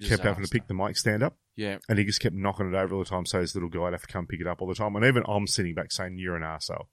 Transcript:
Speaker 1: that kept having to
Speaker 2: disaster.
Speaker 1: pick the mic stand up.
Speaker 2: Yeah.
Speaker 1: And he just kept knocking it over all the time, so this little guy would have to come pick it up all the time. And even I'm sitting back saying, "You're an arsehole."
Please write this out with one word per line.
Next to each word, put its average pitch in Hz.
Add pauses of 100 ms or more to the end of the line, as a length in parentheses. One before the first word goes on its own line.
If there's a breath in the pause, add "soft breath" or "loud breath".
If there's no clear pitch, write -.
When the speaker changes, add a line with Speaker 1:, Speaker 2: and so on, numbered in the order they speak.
Speaker 1:
that 101
kept 110
having 101
to 101
Speaker 2:
disaster. 117
Speaker 1:
pick -
the 98
mic 95
stand 107
up. 156 (180)
Speaker 2:
Yeah. 101 (100)
Speaker 1:
And 107
he 104
just 101
kept 101
knocking 98
it 92
over 95
all 95
the 87
time, 92
so 95
this 87
little 87
guy 85
would 87
have -
to -
come 90
pick 85
it 85
up 87
all 92
the 92
time. 104
And 107
even 127
I'm 101
sitting 90
back 82
saying, 92
"You're 90
an 82
arsehole." 80